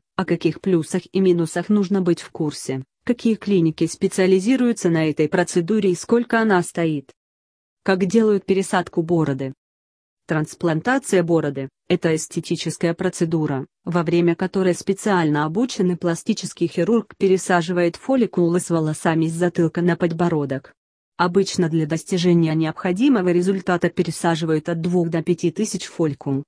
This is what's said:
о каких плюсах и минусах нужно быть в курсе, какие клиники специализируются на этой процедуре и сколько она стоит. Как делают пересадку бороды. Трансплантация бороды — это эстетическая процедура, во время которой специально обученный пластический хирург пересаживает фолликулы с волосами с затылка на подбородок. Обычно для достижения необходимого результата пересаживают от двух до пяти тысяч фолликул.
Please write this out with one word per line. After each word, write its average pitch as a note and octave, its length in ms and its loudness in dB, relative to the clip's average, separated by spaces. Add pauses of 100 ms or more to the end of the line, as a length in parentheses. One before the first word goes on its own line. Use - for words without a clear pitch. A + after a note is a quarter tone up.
(140)
о F#3+ 100 -2
каких E3+ 360 -2
плюсах F3+ 500 0
и F#3+ 100 0
минусах F3 480 2
нужно G3+ 340 2
быть E3+ 180 0
в - 100 -20
курсе, C3+ 540 -6 (200)
какие A#3 300 0
клиники E3 520 0
специализируются G3 1040 2
на D#3+ 180 2
этой D3+ 200 0
процедуре F3+ 640 0
и - 20 0
сколько A#3 460 0
она G3+ 220 2
стоит. D#3+ 500 -4 (720)
Как F#3+ 220 2
делают G#3 400 2
пересадку F#3 580 0
бороды. C#3 500 -2 (720)
Трансплантация E3+ 960 0
бороды — D3 460 -2 (200)
это E3+ 280 0
эстетическая E3 760 -4
процедура, D#3+ 720 -2 (200)
во F3 180 -2
время E3+ 320 2
которой F#3 400 0
специально F3 680 0
обученный F3+ 520 -2
пластический E3+ 720 -4
хирург G#3+ 500 0
пересаживает F3 760 2
фолликулы F#3 640 0
с F3+ 120 -4
волосами D#3+ 580 0
с E3 40 -4
затылка E3+ 500 0
на F3 120 2
подбородок. E3 800 -2 (420)
Обычно F3+ 520 0
для D#3 180 0
достижения E3 720 2
необходимого F3+ 720 0
результата F3+ 600 0
пересаживают E3 800 -2
от E3+ 120 -4
двух F3 300 0
до E3 120 -2
пяти E3+ 300 0
тысяч G3+ 340 -6
фолликул. C#3+ 600 -4